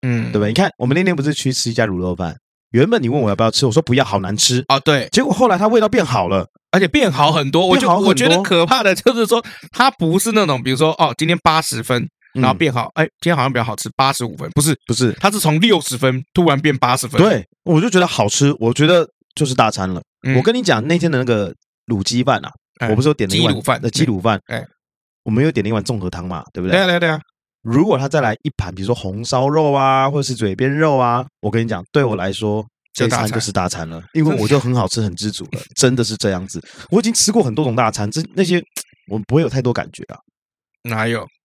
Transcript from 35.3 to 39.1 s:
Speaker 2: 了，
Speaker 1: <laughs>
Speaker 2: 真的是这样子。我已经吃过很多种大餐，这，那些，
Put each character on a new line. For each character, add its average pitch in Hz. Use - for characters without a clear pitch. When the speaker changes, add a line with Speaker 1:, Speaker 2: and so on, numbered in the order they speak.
Speaker 2:
了， -
Speaker 1:
<laughs> -
Speaker 2:
真 127
的 127
是 110
这 101
样 92
子。 82
我 196
已 -
经 226
吃 -
过 214
很 120
多 151
种 117
大 120
餐， 107
这， 156
那 190
些， 175